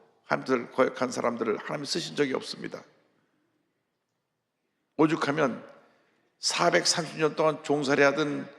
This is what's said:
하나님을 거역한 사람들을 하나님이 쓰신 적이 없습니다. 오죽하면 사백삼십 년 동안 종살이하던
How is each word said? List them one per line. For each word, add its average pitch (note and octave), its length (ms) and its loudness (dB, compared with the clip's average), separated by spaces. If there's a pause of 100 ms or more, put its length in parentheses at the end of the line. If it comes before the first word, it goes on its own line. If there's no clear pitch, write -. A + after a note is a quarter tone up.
(240)
하나님을 B2+ 480 -2
거역한 B2+ 380 0
사람들을 A#2 480 -2
하나님이 D3 280 -6
쓰신 D#3 300 -6
적이 C#3+ 180 0
없습니다. - 480 -8 (2250)
오죽하면 D3+ 720 2 (680)
사백삼십 E3 800 0
년 D3+ 180 0
동안 D#3 260 0
종살이하던 C#3+ 840 2 (100)